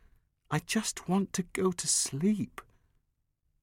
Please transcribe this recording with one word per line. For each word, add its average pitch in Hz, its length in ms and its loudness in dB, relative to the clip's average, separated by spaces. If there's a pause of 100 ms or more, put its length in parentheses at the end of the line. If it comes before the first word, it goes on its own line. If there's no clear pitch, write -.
(500)
"I 151 100 2
just - 500 -4
want 190 240 2
to 185 100 0
go 185 300 0
to - 140 -6
sleep." 175 760 0 (1000)